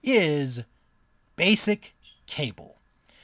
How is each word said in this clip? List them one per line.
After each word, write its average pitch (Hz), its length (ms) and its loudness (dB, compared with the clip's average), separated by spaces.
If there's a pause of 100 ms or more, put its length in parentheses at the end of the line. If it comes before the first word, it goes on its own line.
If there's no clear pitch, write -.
is 147 600 0 (720)
Basic 208 580 2 (320)
Cable. 95 460 -10 (500)